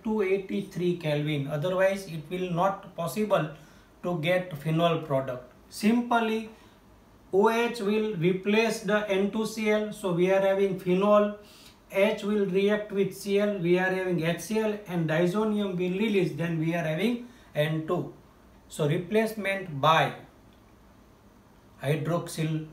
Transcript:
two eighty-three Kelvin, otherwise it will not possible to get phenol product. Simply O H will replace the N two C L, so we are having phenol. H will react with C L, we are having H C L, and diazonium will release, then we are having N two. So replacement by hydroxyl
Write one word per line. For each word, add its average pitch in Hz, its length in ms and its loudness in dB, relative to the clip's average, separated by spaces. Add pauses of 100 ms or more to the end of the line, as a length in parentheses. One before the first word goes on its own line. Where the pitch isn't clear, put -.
two 214 180 -2
eighty-three 185 760 -2
Kelvin, 147 500 -2
otherwise 185 600 0
it 160 220 -10
will 180 220 -4
not 185 440 -2
possible 170 540 0 (540)
to 175 160 -2
get 180 380 0
phenol 160 420 2
product. 127 520 -4 (180)
Simply 226 800 2 (840)
O 208 160 6
H 226 300 0
will 214 360 0
replace 202 680 2
the 208 280 0
N 196 220 2
two 220 140 -2
C 214 260 -2
L, 214 200 0
so 185 220 -4
we 180 180 2
are 196 100 4
having 196 380 2
phenol. 208 560 4 (560)
H 208 320 2
will 202 220 0
react 196 460 0
with 196 260 0
C 202 220 0
L, 208 180 0
we 175 220 4
are 185 100 2
having 180 340 0
H 165 180 0
C 220 180 -2
L, 214 180 0 (100)
and 170 220 -2
diazonium 202 680 0
will 180 240 -2
release, 196 340 2
then 165 260 -2
we 165 160 0
are 165 80 -2
having 190 440 -2 (280)
N 156 320 0
two. 175 260 -2 (560)
So 156 180 -2
replacement 190 960 -2
by 151 320 4 (1700)
hydroxyl 156 880 -2